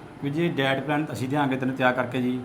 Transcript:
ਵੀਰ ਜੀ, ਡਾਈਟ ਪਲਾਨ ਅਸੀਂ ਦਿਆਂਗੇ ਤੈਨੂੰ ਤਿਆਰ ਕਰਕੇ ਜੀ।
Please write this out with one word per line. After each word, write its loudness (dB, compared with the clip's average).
ਵੀਰ -2
ਜੀ, 2
ਡਾਈਟ 2
ਪਲਾਨ 0
ਅਸੀਂ -4
ਦਿਆਂਗੇ 2
ਤੈਨੂੰ 0
ਤਿਆਰ 4
ਕਰਕੇ -2
ਜੀ। 0